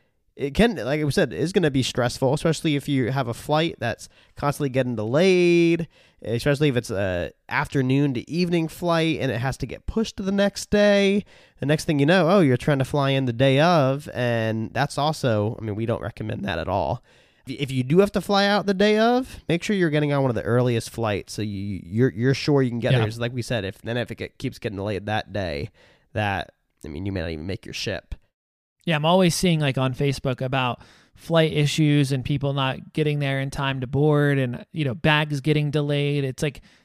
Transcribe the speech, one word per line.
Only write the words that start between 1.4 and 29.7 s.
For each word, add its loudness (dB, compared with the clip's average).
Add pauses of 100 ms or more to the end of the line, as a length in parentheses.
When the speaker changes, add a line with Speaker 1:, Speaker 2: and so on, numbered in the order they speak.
Speaker 1:
gonna 2
be 2
stressful, 0
especially -2
if -4
you 0
have -2
a -6
flight -2
that's -6 (280)
constantly -2
getting -2
delayed, 4 (360)
especially 0
if 0
it's -2
a -2 (180)
afternoon 0
to -6
evening 0
flight -2
and 0
it -2
has -4
to -6
get -14
pushed -4
to -8
the -2
next 0
day. 4 (360)
The -4
next 2
thing 2
you 4
know, 6
oh, 6
you're 6
trying 0
to 0
fly 0
in 0
the 0
day 4
of, 2
and 0
that's -2
also, 0
I -10
mean, -6
we -4
don't -2
recommend -8
that -4
at -4
all. -2 (420)
If, -8
if -4
you -2
do 4
have 2
to -2
fly 2
out 2
the 0
day 2
of, 0
make 0
sure 0
you're 2
getting 2
on 2
one 2
of -2
the -2
earliest 0
flights -4
so -6
you, -6
you're, 2
you're 2
sure 2
you 2
can -4
get 0
Speaker 2:
Yeah. 4
Speaker 1:
there. 2
'Cause -8
like -4
we -4
said, -4
if, -10
then -6
if -4
it -8
get, -10
keeps -8
getting -8
delayed -6
that -4
day, -6 (420)
that, -4 (320)
I -12
mean, -8
you -2
may -2
not -4
even -8
make -8
your -14
ship. -8 (680)
Speaker 2:
Yeah, 0
I'm -2
always 6
seeing, 2
like, 0